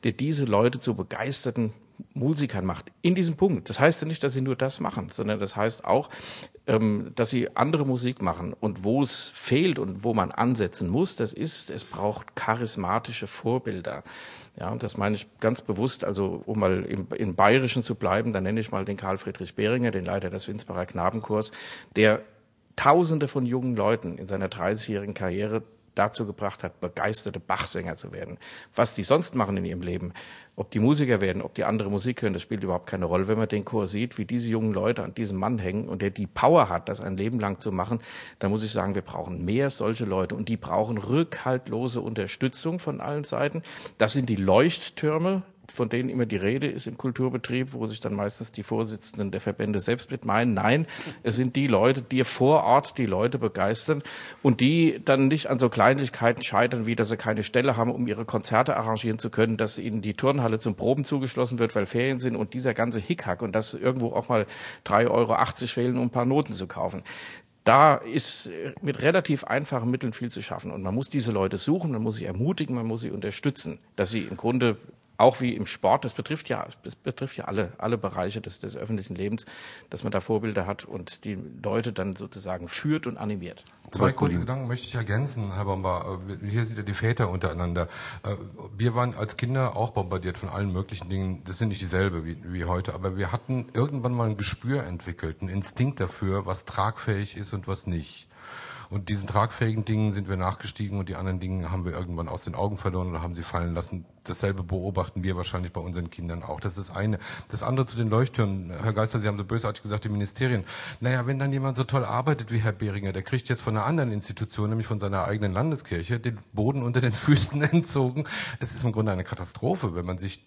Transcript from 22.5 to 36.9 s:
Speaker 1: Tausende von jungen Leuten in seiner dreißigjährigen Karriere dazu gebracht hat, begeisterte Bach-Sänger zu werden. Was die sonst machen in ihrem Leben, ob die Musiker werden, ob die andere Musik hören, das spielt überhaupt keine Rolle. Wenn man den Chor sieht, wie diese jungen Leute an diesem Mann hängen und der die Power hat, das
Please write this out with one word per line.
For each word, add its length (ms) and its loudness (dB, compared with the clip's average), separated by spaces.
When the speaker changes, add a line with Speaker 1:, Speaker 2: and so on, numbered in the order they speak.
Speaker 1:
Tausende 520 6
von 180 -2
jungen 300 0
Leuten 420 2
in 80 -10
seiner 240 -2
dreißigjährigen 640 -2
Karriere 480 -2
dazu 300 2
gebracht 380 -6
hat, 180 -8
begeisterte 580 -2
Bach-Sänger 580 -4
zu 140 -12
werden. 280 -12
Was 220 2
die 80 -2
sonst 320 2
machen 220 0
in 80 -2
ihrem 180 -6
Leben, 280 -4
ob 160 -6
die 80 0
Musiker 420 4
werden, 220 0
ob 100 -8
die 120 -2
andere 260 0
Musik 320 -2
hören, 100 2
das 80 -4
spielt 220 -6
überhaupt 240 -2
keine 180 -2
Rolle. 220 2
Wenn 100 2
man 100 2
den 160 -2
Chor 220 0
sieht, 320 -4
wie 80 -2
diese 240 -2
jungen 240 2
Leute 300 0
an 100 -8
diesem 240 -4
Mann 220 0
hängen 280 -2
und 140 -6
der 80 2
die 160 -4
Power 420 6
hat, 220 -2
das 100 -4